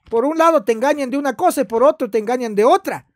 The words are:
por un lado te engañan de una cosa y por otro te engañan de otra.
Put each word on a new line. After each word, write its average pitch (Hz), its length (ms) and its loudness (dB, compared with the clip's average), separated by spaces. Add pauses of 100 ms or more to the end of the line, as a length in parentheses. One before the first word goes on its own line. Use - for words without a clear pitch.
(100)
por 233 140 0
un 311 140 -2
lado 320 260 2
te 240 80 -2
engañan 269 380 -2
de 277 80 -4
una 285 180 -4
cosa 339 240 0
y 247 40 0
por 226 180 -2
otro 269 280 2
te 226 60 -4
engañan 226 380 -4
de 202 100 2
otra. 277 520 0